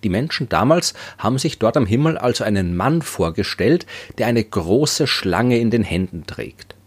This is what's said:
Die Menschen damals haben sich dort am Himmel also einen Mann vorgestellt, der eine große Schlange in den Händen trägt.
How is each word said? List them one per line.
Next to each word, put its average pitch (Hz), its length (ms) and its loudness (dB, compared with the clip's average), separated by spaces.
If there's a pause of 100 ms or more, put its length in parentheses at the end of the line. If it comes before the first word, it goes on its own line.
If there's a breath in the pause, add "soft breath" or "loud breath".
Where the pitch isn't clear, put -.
Die 107 60 -2
Menschen 120 400 -2
damals 131 460 2 (240 loud breath)
haben 123 180 0
sich 139 220 -2
dort 110 180 2
am - 80 4
Himmel 135 320 2
also 120 260 -2
einen 98 320 0
Mann 135 280 2
vorgestellt, 98 840 0 (320 loud breath)
der 113 120 0
eine 117 140 2
große 110 640 0
Schlange 117 520 2
in 117 120 2
den 113 120 2
Händen 90 440 -4
trägt. - 480 -14 (120)